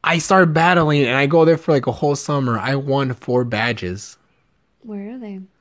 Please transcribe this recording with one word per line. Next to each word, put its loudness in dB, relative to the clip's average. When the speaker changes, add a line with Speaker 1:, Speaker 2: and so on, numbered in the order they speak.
Speaker 1:
I 0
start 2
battling, 2
and 0
I 2
go 4
there 4
for, -4
like, 2
a -2
whole -2
summer. -2
I -2
won -2
four -2
badges. -4
Speaker 2:
Where -14
are -14
they? -14